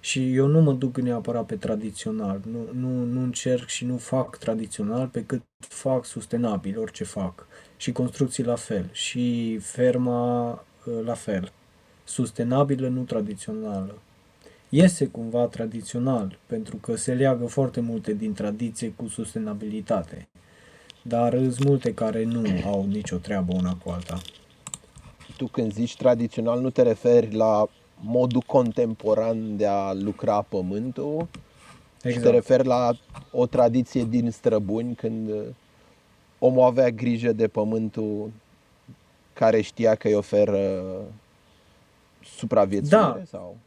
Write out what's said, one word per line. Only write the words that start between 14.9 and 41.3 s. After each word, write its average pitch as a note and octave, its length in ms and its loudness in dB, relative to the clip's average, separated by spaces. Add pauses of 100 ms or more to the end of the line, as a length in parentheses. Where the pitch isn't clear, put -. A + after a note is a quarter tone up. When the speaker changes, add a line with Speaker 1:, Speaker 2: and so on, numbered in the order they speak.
Speaker 1:
cumva A#2 380 -2
tradițional, A#2 1000 -4
pentru A2 300 -8
că A2+ 200 -6
se B2+ 180 -2
leagă B2+ 320 2
foarte B2 340 -2
multe A2+ 320 -4
din G#2+ 200 -4
tradiție G#2+ 640 -6
cu A#2 120 -10
sustenabilitate. G#2+ 1200 -6 (720)
Dar A#2 300 0
îs B2+ 260 2
multe C3+ 360 2
care A2 300 -2
nu A#2 180 -2 (220)
au G2 240 0
nicio G2 280 -4
treabă F2+ 400 -2
una F2+ 180 0 (100)
cu F#2 60 -8
alta. F2 300 -8 (1160)
Speaker 2:
Tu C3 100 -6
când A2+ 260 -2
zici A2+ 240 -4
tradițional, A#2 640 2
nu B2+ 100 0
te B2+ 120 4
referi A#2 520 4
la A2 340 4 (320)
modul B2 460 2
contemporan A2+ 1120 2
de G#2 100 2
a G2 260 0
lucra G2+ 500 0
pământul, B2+ 840 -4 (720)
ci - 40 -20
te B2 60 -2
Speaker 1:
Exact. A#2+ 260 4
Speaker 2:
referi B2+ 320 4
la A#2+ 240 2 (400)
o B2 160 2
tradiție B2 580 2
din A#2 260 0
străbuni, A2 640 0
când, A2+ 360 -6
uh, G#2+ 100 -4 (960)
omul B2+ 260 6
avea B2+ 260 6
grijă A#2 420 0
de A2 160 2
pământul G#2+ 840 -2 (1040)
care A2+ 280 4
știa A2 340 2
că - 140 -2
îi G#2+ 60 6
oferă G2+ 680 2 (1500)